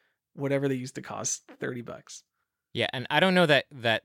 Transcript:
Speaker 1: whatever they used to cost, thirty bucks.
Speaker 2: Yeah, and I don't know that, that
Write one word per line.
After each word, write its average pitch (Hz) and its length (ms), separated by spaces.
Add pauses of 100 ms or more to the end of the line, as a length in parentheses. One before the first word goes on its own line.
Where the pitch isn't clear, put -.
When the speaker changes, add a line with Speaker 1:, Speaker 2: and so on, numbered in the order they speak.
(340)
Speaker 1:
whatever 139 360
they 135 60
used 127 200
to 127 60
cost, - 420 (160)
thirty 123 220
bucks. - 420 (500)
Speaker 2:
Yeah, 113 200
and 131 160
I 147 100
don't 185 160
know 180 100
that, 147 240
that 117 360